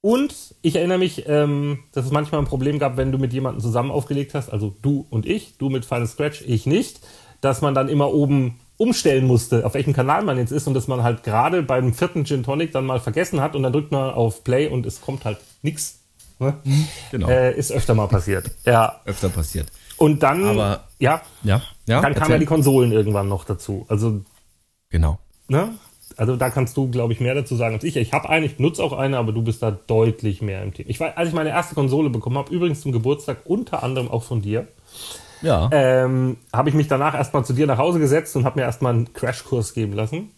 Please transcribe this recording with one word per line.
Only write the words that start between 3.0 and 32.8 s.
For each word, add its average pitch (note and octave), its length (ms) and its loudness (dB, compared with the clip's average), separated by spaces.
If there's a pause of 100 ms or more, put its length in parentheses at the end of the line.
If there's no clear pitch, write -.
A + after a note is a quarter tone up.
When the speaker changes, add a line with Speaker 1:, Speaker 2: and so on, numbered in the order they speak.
Speaker 1:
du C3 60 0
mit C3 160 0
jemandem B2+ 300 -4
zusammen A#2+ 280 0
aufgelegt C#3+ 440 -4
hast, C3+ 180 -4
also G#2 300 -4
du C#3 260 -2
und A2 160 -2
ich, - 320 -10
du C3+ 140 -4
mit C3 160 -4
Final A#2+ 200 -2
Scratch, D3 400 -4
ich A#2+ 200 -2
nicht, F3 340 0 (400)
dass C3+ 220 0
man C#3+ 120 2
dann C3+ 140 2
immer C#3+ 240 2
oben C3+ 480 2 (160)
umstellen D3+ 500 2
musste, A#2+ 380 2
auf B2+ 100 0
welchem C#3 200 0
Kanal C#3 280 2
man D#3 140 0
jetzt A#2+ 140 -2
ist D3 160 -2
und C#3 80 0
dass B2+ 140 -2
man B2+ 140 0
halt A#2 200 0
gerade C#3+ 400 2
beim B2+ 320 2
vierten E3+ 320 -2
Gin C#3 160 -2
Tonic D3 300 -2
dann C3+ 120 -2
mal C3 160 -2
vergessen D3+ 400 -2
hat C#3+ 160 -2
und C#3 60 -2
dann B2+ 100 0
drückt D3 200 -2
man C3+ 200 0
auf A2+ 320 -2
Play C3+ 240 2
und B2 160 -4
es - 160 -10
kommt - 240 -10
halt G#2+ 140 -6 (240)
nix. - 380 -6 (380)
Ne? C#3+ 160 0 (560)
Speaker 2:
Genau. A2+ 200 -2
Speaker 1:
Äh, B2+ 260 4
ist - 160 -2
öfter B2 220 2
mal G#2+ 140 2
passiert. F#2+ 420 0 (160)
Ja. A#2 400 4
Speaker 2:
Öfter G2 240 -2
passiert. E2 380 -4 (280)
Speaker 1:
Und - 260 4
dann, - 220 2
Speaker 2:
Aber - 440 0 (100)
Speaker 1:
ja, D3+ 240 2 (220)
Speaker 2:
ja, G#2+ 180 2 (240)
ja, A#2 160 2
Speaker 1:
dann C#3+ 100 2
kamen - 40 0
Speaker 2:
erzähl. D#3 160 2
Speaker 1:
ja D#3 80 4
die D3+ 60 2
Konsolen C3+ 460 4
irgendwann G2+ 360 2
noch G2 160 -4
dazu. F#2+ 440 -6
Also, G#2+ 320 0 (720)
Speaker 2:
Genau. D#2+ 280 2 (300)
Speaker 1:
ne? E3+ 220 0 (460)
Also A#2+ 200 0
da B2+ 140 0
kannst B2+ 260 -2
du, C3+ 140 0
glaub A#2+ 200 0
ich, A2+ 80 -2
mehr B2+ 160 0
dazu C3+ 220 -4
sagen A#2 180 0
als G#2+ 80 -4
ich. - 140 -4
Ich A#2 160 -2
hab C#3 140 0
eine, D#3+ 200 2
ich D3+ 100 -6
benutze E3 280 0
auch C#3+ 80 -2
eine, C3+ 260 -2
aber A2 140 0
du A2+ 100 -2
bist A2+ 200 -2
da A2 100 0
deutlich A2 680 0
mehr G2 200 -6
im G2 100 -8
Thema. - 160 -14
Ich A#2+ 120 -4
war, - 180 -4
als E3+ 100 0
ich D#3+ 60 -4
meine D#3 140 0
erste E3 260 -2
Konsole C#3+ 360 2
bekommen A#2+ 280 -2
hab, C#3 120 -6
übrigens E3+ 320 -2